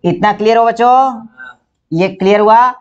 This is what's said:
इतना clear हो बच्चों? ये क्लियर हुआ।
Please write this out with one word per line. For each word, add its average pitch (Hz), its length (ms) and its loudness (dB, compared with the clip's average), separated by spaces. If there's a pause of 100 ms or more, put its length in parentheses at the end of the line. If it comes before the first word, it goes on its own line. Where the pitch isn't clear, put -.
इतना 180 300 -2
clear 214 240 0
हो 233 80 2
बच्चों? 240 600 0 (680)
ये 170 160 -2
क्लियर 190 320 -2
हुआ। 214 200 4 (220)